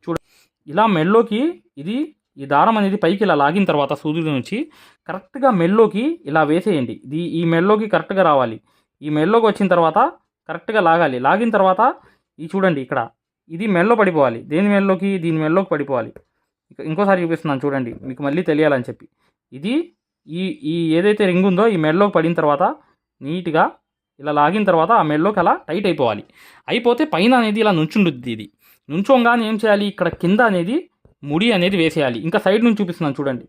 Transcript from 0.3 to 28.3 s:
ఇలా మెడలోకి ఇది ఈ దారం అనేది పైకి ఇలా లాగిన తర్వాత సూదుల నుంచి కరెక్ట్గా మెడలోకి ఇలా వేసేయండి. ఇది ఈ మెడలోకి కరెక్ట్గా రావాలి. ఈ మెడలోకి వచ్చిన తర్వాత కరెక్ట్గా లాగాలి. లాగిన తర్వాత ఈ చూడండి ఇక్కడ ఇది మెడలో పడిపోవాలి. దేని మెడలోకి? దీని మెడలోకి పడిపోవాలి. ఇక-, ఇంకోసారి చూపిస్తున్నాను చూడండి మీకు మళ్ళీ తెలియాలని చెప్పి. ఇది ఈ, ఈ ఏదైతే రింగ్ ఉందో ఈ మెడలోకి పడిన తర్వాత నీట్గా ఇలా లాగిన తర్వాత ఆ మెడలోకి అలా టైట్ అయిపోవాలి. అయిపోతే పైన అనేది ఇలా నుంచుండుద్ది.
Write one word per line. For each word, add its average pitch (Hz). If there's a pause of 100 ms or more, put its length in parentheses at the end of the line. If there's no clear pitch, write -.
ఇలా 175 (120)
మెడలోకి 214 (400)
ఇది 202 (440)
ఈ 135
దారం 175
అనేది 196
పైకి 190
ఇలా 175
లాగిన 180
తర్వాత 143
సూదుల 160
నుంచి 131 (520)
కరెక్ట్గా 190 (120)
మెడలోకి 208 (260)
ఇలా 156 (100)
వేసేయండి. 156 (120)
ఇది 151 (180)
ఈ - (120)
మెడలోకి 208
కరెక్ట్గా 196
రావాలి. 127 (440)
ఈ 147
మెడలోకి 208
వచ్చిన 202
తర్వాత 165 (500)
కరెక్ట్గా 202
లాగాలి. 165
లాగిన 202
తర్వాత 190 (580)
ఈ 160
చూడండి 190
ఇక్కడ 135 (520)
ఇది 170 (100)
మెడలో 196
పడిపోవాలి. 147 (120)
దేని 190
మెడలోకి? 196 (140)
దీని 160
మెడలోకి 185
పడిపోవాలి. 139 (600)
ఇక-, -
ఇంకోసారి 196
చూపిస్తున్నాను 156
చూడండి 135 (180)
మీకు 127
మళ్ళీ 147
తెలియాలని 147
చెప్పి. - (460)
ఇది 151 (540)
ఈ, 175 (280)
ఈ 170 (220)
ఏదైతే 208
రింగ్ 185
ఉందో 180 (120)
ఈ -
మెడలోకి 190
పడిన 165
తర్వాత 147 (580)
నీట్గా 165 (560)
ఇలా 147
లాగిన 175
తర్వాత 165 (100)
ఆ -
మెడలోకి 185
అలా 202 (160)
టైట్ 196
అయిపోవాలి. 120 (440)
అయిపోతే 240 (100)
పైన 208
అనేది 214
ఇలా 208
నుంచుండుద్ది. 156